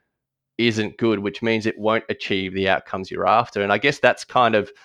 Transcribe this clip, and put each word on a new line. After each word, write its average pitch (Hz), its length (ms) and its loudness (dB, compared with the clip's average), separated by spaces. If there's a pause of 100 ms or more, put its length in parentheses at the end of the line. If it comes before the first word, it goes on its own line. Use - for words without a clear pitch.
(580)
isn't 110 400 0
good, 110 220 2
which 104 220 -6
means 110 240 0
it 107 120 -4
won't 107 300 0
achieve 95 460 -4
the 95 140 0
outcomes 95 420 -2
you're 92 180 -4
after. 107 340 2
And 101 100 0
I 107 60 2
guess 139 200 0
that's - 260 2
kind 117 300 2
of, 101 160 2 (140)